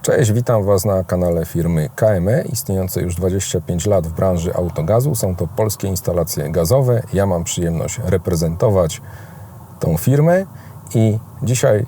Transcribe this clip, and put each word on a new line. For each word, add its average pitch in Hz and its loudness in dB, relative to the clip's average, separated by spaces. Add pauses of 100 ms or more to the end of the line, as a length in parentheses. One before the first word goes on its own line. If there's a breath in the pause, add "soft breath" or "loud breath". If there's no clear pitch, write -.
Cześć, 120 2
witam 113 2
Was 98 2
na 95 2
kanale 85 0
firmy 82 -2
K 110 2
M 95 2
E, 147 2
istniejącej 95 -4
już 87 -4
dwadzieścia 92 -2
pięć 87 -4
lat 95 2
w 82 -8
branży 90 0
autogazu. 101 0
Są 95 -2
to 85 -4
polskie 104 -2
instalacje 85 -2
gazowe. 113 2 (120)
Ja 98 2
mam 87 0
przyjemność 85 -4
reprezentować 90 0 (800 loud breath)
tą 82 0
firmę 165 4 (500 loud breath)
i 110 4 (240)
dzisiaj 117 2